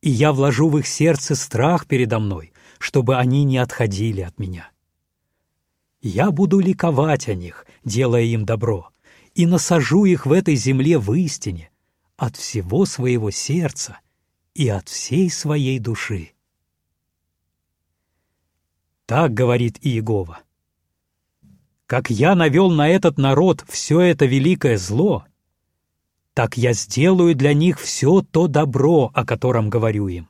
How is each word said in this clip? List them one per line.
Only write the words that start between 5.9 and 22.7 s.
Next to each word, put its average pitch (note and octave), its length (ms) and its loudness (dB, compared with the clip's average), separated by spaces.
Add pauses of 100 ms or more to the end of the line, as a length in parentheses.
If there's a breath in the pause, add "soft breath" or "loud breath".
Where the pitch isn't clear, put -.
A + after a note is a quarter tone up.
Я A#2 300 0
буду F#3+ 300 2
ликовать D#3 680 0
о G#2+ 60 -4
них, F2 320 -14 (180 soft breath)
делая A#2+ 380 0
им A#2 220 -2
добро, G#2+ 460 -4 (440 soft breath)
и F3 100 2
насажу F3 600 2
их F3+ 200 2
в C3 80 2
этой F3 220 2
земле C3+ 440 0
в G#2 140 -2
истине, A2+ 580 -4 (460)
от - 200 -6
всего A2 500 -4
своего B2 440 -2
сердца C#3+ 680 -6 (560)
и C#3 140 0
от G2 200 -4
всей F3 400 -2
своей C#3+ 500 -4
души». G#2+ 520 -8 (2750)
Так C3+ 280 0
говорит A#2+ 480 0
Иегова: G#2+ 580 -4 (1500)
Как B2+ 240 -4
я C3 240 2
навёл F3 360 4